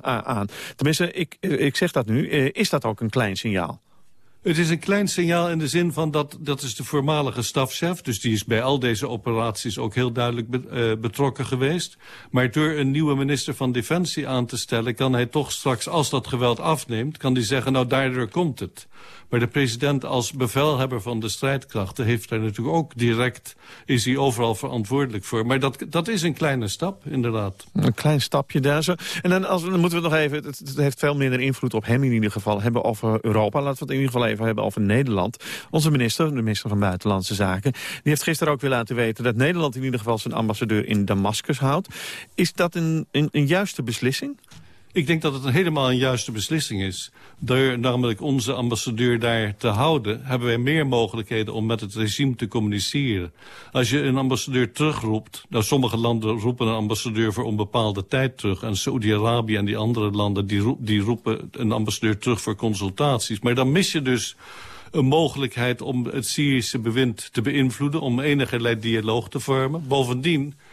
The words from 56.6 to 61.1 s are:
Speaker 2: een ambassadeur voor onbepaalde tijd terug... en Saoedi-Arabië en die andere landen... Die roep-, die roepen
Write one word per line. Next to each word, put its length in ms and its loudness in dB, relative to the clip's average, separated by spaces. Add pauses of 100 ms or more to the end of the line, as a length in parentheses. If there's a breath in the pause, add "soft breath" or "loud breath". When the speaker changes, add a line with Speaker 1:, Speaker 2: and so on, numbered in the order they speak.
Speaker 2:
een 80 2
ambassadeur 580 0
voor 100 -2
onbepaalde 640 -2
tijd 300 0
terug... 260 -2
en 120 -2
Saoedi-Arabië 800 2
en 100 0
die 120 -2
andere 340 2
landen... 360 0
Die 120 0
roep-, 260 0
die 160 2
roepen 500 -2